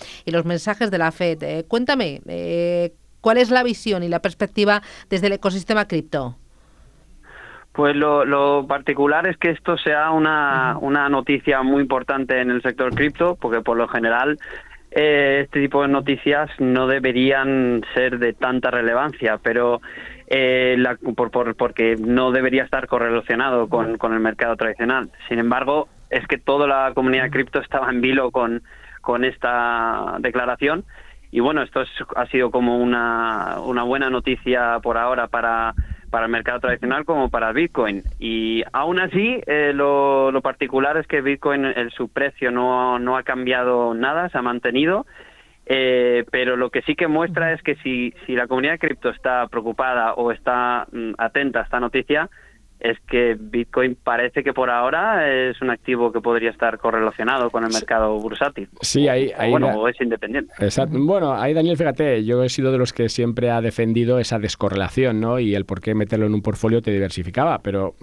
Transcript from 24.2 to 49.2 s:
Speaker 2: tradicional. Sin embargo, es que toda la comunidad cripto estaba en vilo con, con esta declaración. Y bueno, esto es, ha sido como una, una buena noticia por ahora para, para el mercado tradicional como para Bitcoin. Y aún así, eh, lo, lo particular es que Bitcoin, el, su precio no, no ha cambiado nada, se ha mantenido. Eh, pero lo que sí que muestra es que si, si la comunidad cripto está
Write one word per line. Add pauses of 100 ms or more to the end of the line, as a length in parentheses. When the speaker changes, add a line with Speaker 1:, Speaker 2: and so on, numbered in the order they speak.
Speaker 2:
tradicional. (160)
Sin
embargo, (200)
es
que
toda
la
comunidad
cripto
estaba
en
vilo
con, (380)
con
esta
declaración. (440)
Y
bueno,
esto
es, (260)
ha
sido
como
una,
una
buena
noticia
por
ahora
para, (340)
para
el
mercado
tradicional
como
para
Bitcoin. (160)
Y (100)
aún
así,
eh,
lo,
lo
particular
es
que
Bitcoin,
el,
su
precio
no,
no
ha
cambiado
nada,
se
ha
mantenido. (600)
Eh,
pero
lo
que
sí
que
muestra
es
que
si, (140)
si
la
comunidad
cripto
está